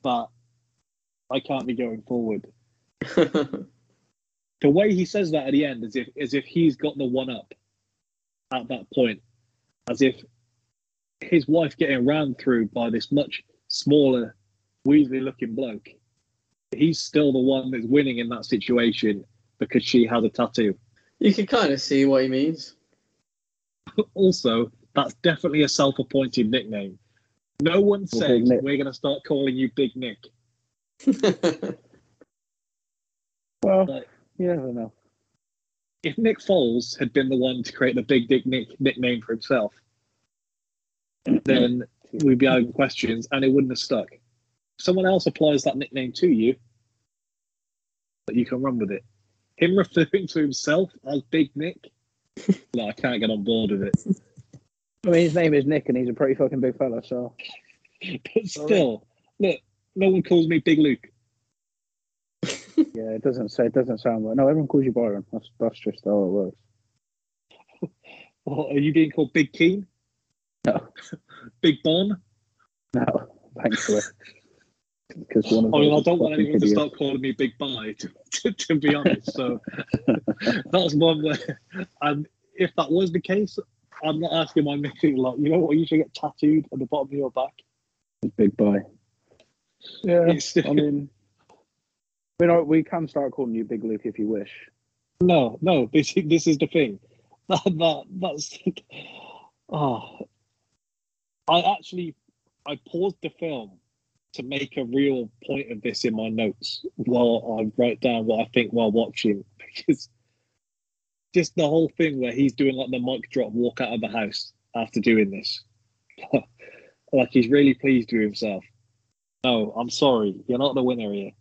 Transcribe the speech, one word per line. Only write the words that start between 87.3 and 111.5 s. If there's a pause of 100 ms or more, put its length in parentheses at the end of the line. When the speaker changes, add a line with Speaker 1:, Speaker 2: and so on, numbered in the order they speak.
Speaker 1:
back." (800)
Speaker 3:
Big
Bye. (1200)
Yeah,
Speaker 1:
It's
Speaker 3:
I
mean, (1300)
we
know,
we
can
start
calling
you
Big
Luke
if
you
wish. (720)
Speaker 1:
No,
no,
this, (140)
this
is
the
thing.
<laughs> (400)
That,
that, (160)
that's, (1120)
oh, (1200)
I
actually, (500)
I
paused
the
film (560)
to
make
a
real (160)
point
of
this
in
my
notes (120)
while
I (100)
write
down
what
I
think
while
watching, (160)
<laughs>
because (1300)
just